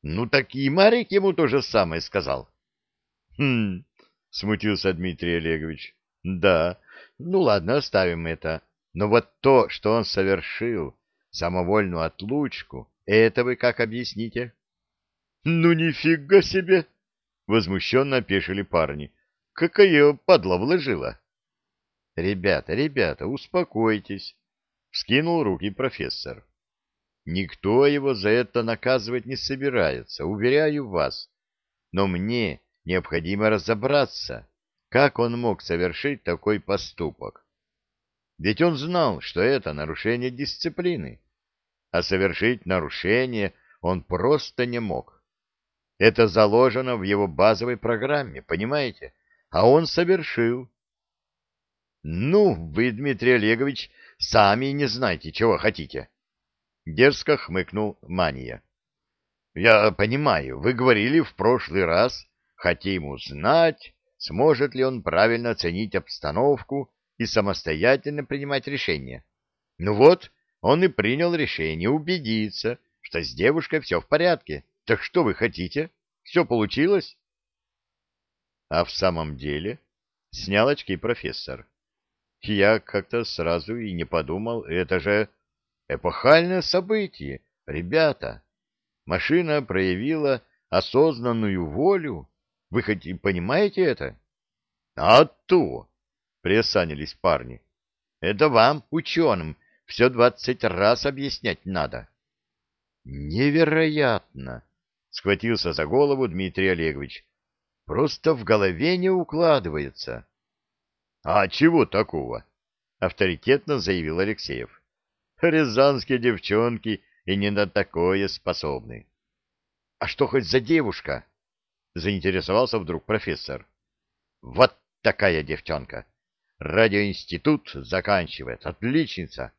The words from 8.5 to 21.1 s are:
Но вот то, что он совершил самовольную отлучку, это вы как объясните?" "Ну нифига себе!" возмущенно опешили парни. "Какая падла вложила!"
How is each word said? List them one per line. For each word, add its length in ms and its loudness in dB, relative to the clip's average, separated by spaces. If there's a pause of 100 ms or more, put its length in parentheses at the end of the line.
Но 140 -2
вот 220 2 (120)
то, 280 4
что 240 -2
он 120 0
совершил 880 -2 (360)
самовольную 720 -2
отлучку, 880 -8 (140)
это 380 4
вы 120 -2
как 240 0
объясните?" 760 -6 (920)
"Ну 300 4
нифига 680 4
себе!" 440 2 (600)
возмущенно 680 0
опешили 440 -2
парни. 500 -2 (420)
"Какая 600 6
падла 440 4
вложила!" 640 -2 (960)